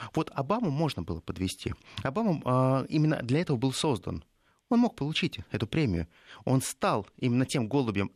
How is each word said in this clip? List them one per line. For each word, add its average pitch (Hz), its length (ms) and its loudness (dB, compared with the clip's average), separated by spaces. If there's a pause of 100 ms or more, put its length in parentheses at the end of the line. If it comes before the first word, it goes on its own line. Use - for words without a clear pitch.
(140)
Вот 156 220 -2
Обаму 180 340 0
можно 143 320 0
было 82 200 -6
подвести. - 520 -4 (300)
Обама, 170 420 0
а, 131 420 2
именно 151 360 2
для 123 180 0
этого 156 160 0
был 131 160 0
создан. 92 500 -2 (460)
Он 240 120 4
мог 240 140 2
получить 156 440 -2 (100)
эту - 160 -2
премию. 98 420 0 (380)
Он 127 160 4
стал 131 460 -2 (100)
именно 127 300 2
тем 120 200 -2
голубем, 107 480 0